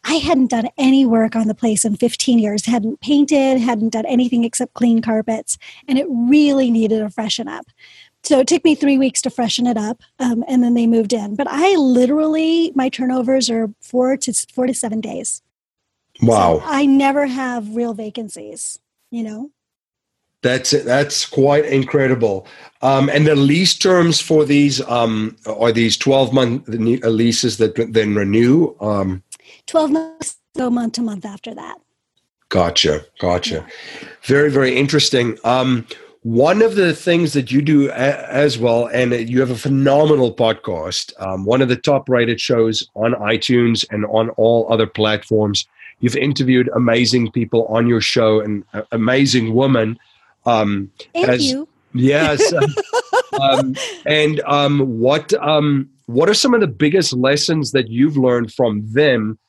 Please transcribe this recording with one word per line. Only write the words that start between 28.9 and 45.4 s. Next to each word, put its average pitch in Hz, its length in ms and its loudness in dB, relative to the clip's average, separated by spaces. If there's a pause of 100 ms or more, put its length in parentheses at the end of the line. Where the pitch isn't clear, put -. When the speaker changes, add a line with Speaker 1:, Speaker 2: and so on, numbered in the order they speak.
Speaker 1:
Twelve 311 240 0
months, 320 460 -6 (180)
go 254 140 -4
month 233 260 -4
to 240 80 -6
month 208 220 -8
after 208 300 -16
that. - 240 -18 (720)
Speaker 2:
Gotcha, 80 560 0 (120)
gotcha. 87 480 -4
Speaker 1:
Yeah. - 420 -20 (160)
Speaker 2:
Very, 143 260 2
very 131 260 0
interesting. 131 680 0
Um, 127 420 0 (380)
one 135 360 2
of 220 140 2
the 180 200 2
things 170 380 0
that 131 180 -2
you 139 120 2
do 143 260 4
a-, 131 420 -4
as 135 280 0
well, 117 300 2
and 123 260 0 (160)
you 127 100 2
have 127 100 0
a 123 60 -4
phenomenal 139 800 2
podcast, 95 880 -4
um, 95 240 -6
one 127 160 2
of 127 80 0
the 123 60 0
top 135 340 0
rated 120 280 0
shows 113 560 0
on 113 200 -2
iTunes 117 760 0
and 107 160 -6
on 110 240 0
all 113 400 2
other 113 160 2
platforms. 107 800 -2 (340)